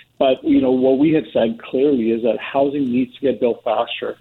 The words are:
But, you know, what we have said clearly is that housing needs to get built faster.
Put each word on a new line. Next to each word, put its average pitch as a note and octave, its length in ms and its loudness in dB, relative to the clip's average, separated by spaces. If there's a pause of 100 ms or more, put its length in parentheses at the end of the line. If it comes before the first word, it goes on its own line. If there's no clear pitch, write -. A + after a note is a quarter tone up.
(180)
But, C3 240 2
you C#3+ 180 2
know, C3 120 0
what B2+ 260 2
we D#3 140 4
have D#3 200 0
said A#2 300 0
clearly C3 480 0
is A2+ 140 -2
that A2+ 160 0
housing C#3 500 -2
needs B2 240 -2
to - 60 -20
get B2 180 0
built A#2+ 240 -2
faster. A2+ 580 -4